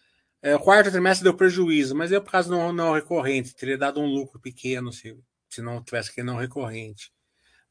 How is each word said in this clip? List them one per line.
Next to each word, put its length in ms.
É, 140
o 40
quarto 300
trimestre 320
deu 140
prejuízo, 580
mas 160
é 80
por 140
causa 180
não, 220
não 220
recorrente, 600
teria 240
dado 220
um 60
lucro 340
pequeno 520
se, 240
se 140
não 200
tivesse 280
aquele 160
não 100
recorrente. 760